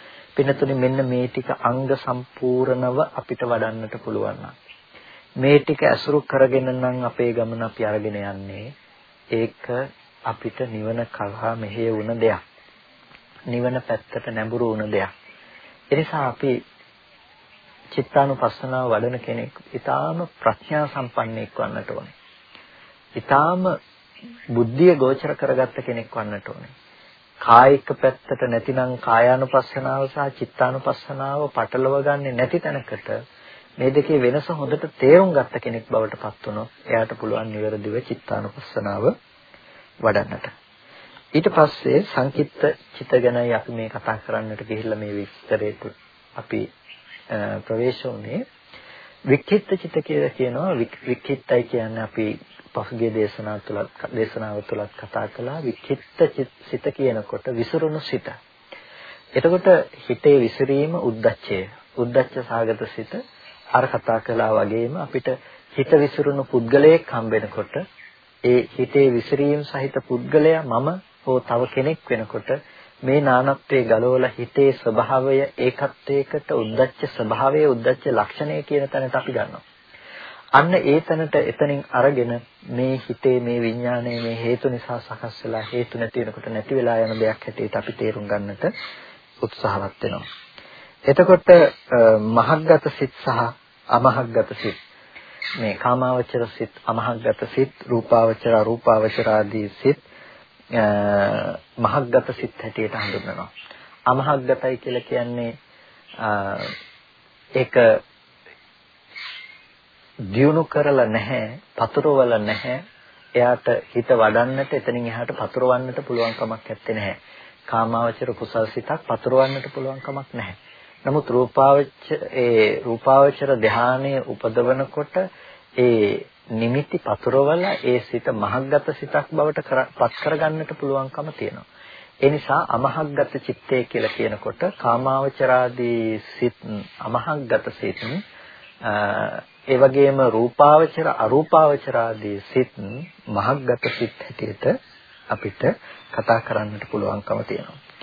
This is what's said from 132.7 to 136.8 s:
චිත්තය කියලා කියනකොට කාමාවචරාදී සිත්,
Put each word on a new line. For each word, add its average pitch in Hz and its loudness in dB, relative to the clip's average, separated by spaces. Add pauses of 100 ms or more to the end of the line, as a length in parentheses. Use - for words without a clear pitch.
චිත්තය 127 -4
කියලා 113 -4
කියනකොට 107 -6 (140)
කාමාවචරාදී 123 0
සිත්, - -4 (400)